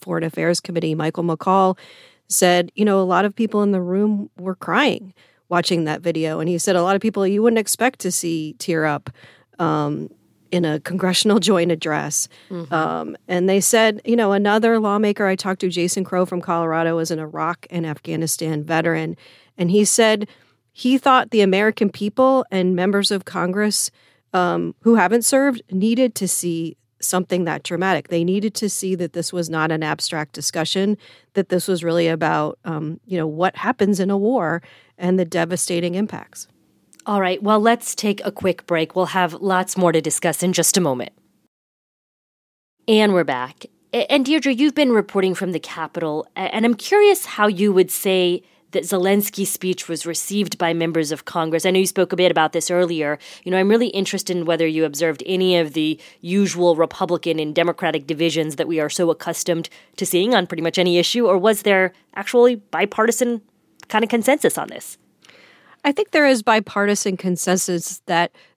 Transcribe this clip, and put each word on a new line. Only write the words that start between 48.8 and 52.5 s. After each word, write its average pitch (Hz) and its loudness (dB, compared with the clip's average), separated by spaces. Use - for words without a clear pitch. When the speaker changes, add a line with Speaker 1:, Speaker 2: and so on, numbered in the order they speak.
Speaker 2:
Zelensky's 196 0
speech 185 -6
was 165 -6
received 196 -4
by 170 0
members 165 0
of 151 -8
Congress. 160 -2
I 185 4
know 185 4
you 190 2
spoke 185 -2
a - -2
bit 175 4
about 156 2